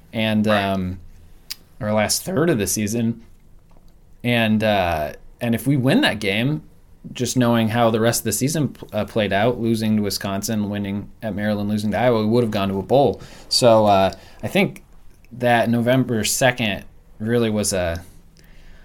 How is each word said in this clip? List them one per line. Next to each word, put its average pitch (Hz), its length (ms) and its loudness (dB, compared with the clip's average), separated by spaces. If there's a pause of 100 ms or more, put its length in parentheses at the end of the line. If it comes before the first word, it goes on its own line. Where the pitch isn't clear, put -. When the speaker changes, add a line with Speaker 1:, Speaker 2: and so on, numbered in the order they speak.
(120)
Speaker 1:
and, 110 340 0
Speaker 2:
Right. 104 160 2
Speaker 1:
um, 95 380 -4 (800)
or 107 140 -4
last 104 280 0
third 175 280 0
of 135 80 2
the 101 80 -2
season. 113 560 -2 (1000)
And, 113 400 2
uh, 87 520 0 (260)
and 117 140 -2
if 110 120 -4
we 143 120 2
win 139 240 2
that 110 180 0
game, 113 420 -2 (500)
just 120 240 -4
knowing 117 320 2
how 117 220 2
the 110 100 0
rest 113 220 0
of - 20 -6
the 110 80 -2
season 143 380 -2
pl-, - 220 -18
uh, 104 120 -2
played 104 280 -2
out, 104 280 0
losing 110 360 0
to 107 60 0
Wisconsin, 101 680 -4
winning 101 400 -6 (140)
at 107 140 -6
Maryland, 104 320 -2
losing 104 240 -2
to 87 60 0
Iowa, 120 220 2
we 107 60 0
would 117 160 2
have 113 80 -2
gone 98 180 -2
to 95 120 -2
a - 20 -4
bowl. 127 400 2 (260)
So, 110 380 6
uh, 95 260 4 (300)
I 110 60 -4
think 180 340 0 (500)
that 120 360 2
November 120 560 2
second 113 600 0 (360)
really 113 280 0
was 104 240 -2
a – 87 300 -2 (840)